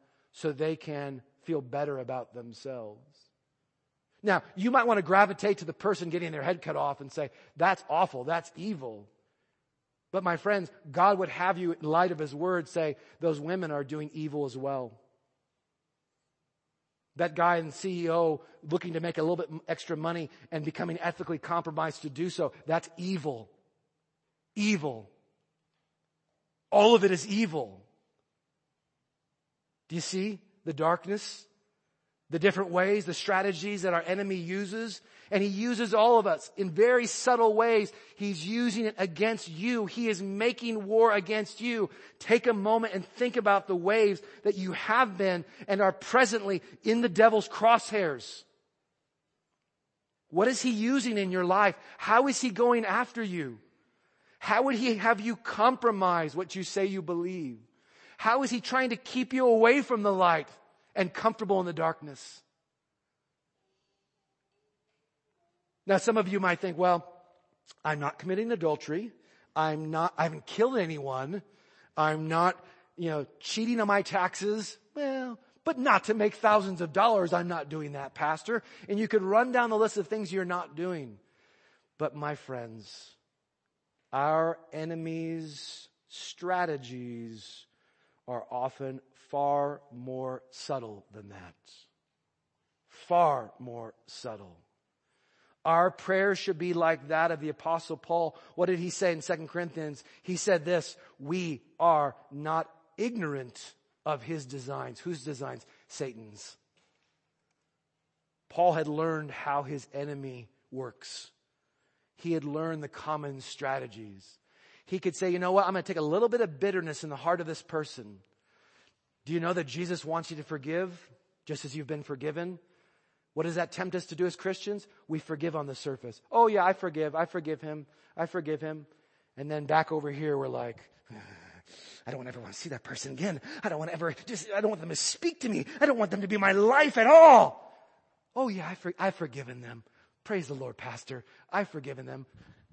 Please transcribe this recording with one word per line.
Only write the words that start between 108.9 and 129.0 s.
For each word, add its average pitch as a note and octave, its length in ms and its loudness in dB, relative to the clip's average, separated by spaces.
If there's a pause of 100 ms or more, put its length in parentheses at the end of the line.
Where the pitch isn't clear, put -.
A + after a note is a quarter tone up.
how C#3+ 320 -4
his C3+ 300 -10
enemy C3+ 560 -10 (220)
works. - 600 -14 (880)
He E3+ 160 -6
had D#3+ 120 -2
learned D#3 380 -6
the C#3+ 60 -10
common D3 520 -8
strategies. A#2 960 -10 (480)
He F#3 120 -4
could F3+ 160 -4
say, F#3 160 0
"You F3+ 80 0
know F3+ 140 0
what? G3 140 6
I'm F#3 80 0
gonna F3+ 80 -2
take F3+ 160 -6
a D#3+ 40 0
little F3+ 260 2
bit A#3 120 0
of D#3+ 180 -4
bitterness E3+ 460 -4
in D#3 60 -10
the C#3+ 60 -12
heart E3+ 240 -2
of E3+ 60 -8
this D#3+ 160 -10
person." A2 600 -10 (1040)
Do D#3 80 -4
you E3+ 60 0
know E3+ 120 0
that F3 120 -2
Jesus E3 420 -8
wants D#3+ 240 -6
you D#3+ 80 -12
to D3+ 40 -12
forgive D#3+ 640 -6 (360)
just D3+ 220 -10
as C#3 100 -12
you've D3+ 100 -10
been D3 160 -8
forgiven? D#3 560 -8 (760)
What D#3 100 -2
does E3+ 100 -4
that E3+ 160 -2
tempt F#3 240 -6
us F3 120 -6
to D#3+ 100 -14
do F3+ 100 0
as F3 80 -2
Christians? G3 540 -6 (180)
We D#3 140 -4
forgive D#3 340 -4
on D3+ 120 -4
the C#3 80 -8
surface. B2+ 460 -10 (120)
"Oh A#3 160 8
yeah, G3+ 160 4
I F#3 80 6
forgive. D#3 420 -4
I E3 120 0
forgive D#3 340 -6
him. D3+ 260 -10 (300)
I E3 100 -4
forgive D#3 340 -4
him." D#3 260 -10 (500)